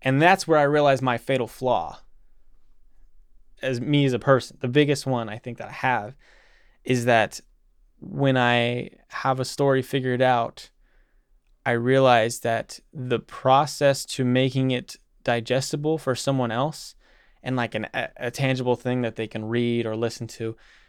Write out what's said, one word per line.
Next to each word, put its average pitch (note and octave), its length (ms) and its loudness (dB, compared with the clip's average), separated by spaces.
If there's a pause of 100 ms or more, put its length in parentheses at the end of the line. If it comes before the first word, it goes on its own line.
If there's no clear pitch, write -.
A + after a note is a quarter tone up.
And C3+ 200 0
that's F3+ 280 4
where D#3+ 100 6
I D3 60 6
realized C#3+ 380 4
my B2 160 0
fatal B2+ 280 -2
flaw G2+ 540 -4 (1600)
as C3 180 -4
me C#3+ 240 2
as C3 80 2
a A#2 60 -2
person. - 420 0
The C3 60 -6
biggest C#3+ 400 0
one A#2+ 220 -4
I G#2+ 100 -12
think A#2 200 -12
that - 100 -12
I C3+ 40 -16
have B2 440 -2 (680)
is B2 220 0
that A2+ 360 2 (600)
when C#3 360 0
I A#2+ 540 0 (180)
have C3 300 -2
a B2+ 60 -4
story C3+ 380 0
figured B2+ 380 -2
out, B2 500 0 (960)
I B2 80 0
realize A#2+ 680 4
that - 400 -4 (120)
the B2+ 280 -4
process C#3 840 2
to - 180 -4
making C3 480 2
it - 240 -6 (260)
digestible C3+ 760 -2
for B2+ 180 -2
someone B2+ 340 -2
else C3+ 460 -6 (480)
and, C3 100 -6
like, A#2+ 220 -4
an, G#2+ 180 -4
a, - 220 -4
a A#2+ 160 -6
tangible C3 420 0
thing B2 280 -2
that A2+ 120 -4
they A2 140 -6
can A2 160 -10
read A#2 420 0
or A2 80 -6
listen A2+ 320 -4
to, A2+ 300 -10 (320)